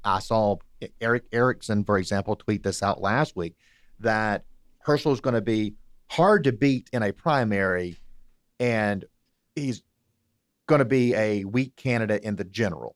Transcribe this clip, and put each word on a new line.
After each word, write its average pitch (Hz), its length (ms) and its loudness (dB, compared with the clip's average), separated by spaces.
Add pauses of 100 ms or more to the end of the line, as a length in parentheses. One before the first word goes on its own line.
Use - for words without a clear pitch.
I 95 180 0
saw 107 360 0 (460)
Eric 120 280 0
Erickson, 117 540 0
for 101 140 2
example, 98 380 -2
tweet - 260 -4
this 98 200 -4
out 101 200 -2
last 117 340 0
week, 85 180 -6 (460)
that 107 460 0 (400)
Herschel 147 260 2
is 123 80 -2
gonna 120 200 0
be 107 340 0 (340)
hard 185 360 4
to 135 80 2
beat 127 400 0
in 117 100 0
a 101 100 0
primary, 98 880 0 (640)
and 107 440 0 (520)
he's 135 260 -6 (840)
gonna 143 160 6
be 123 300 2
a 104 300 0
weak 123 300 -2
candidate 110 480 -2
in 107 140 -4
the 95 80 -4
general. 92 520 -4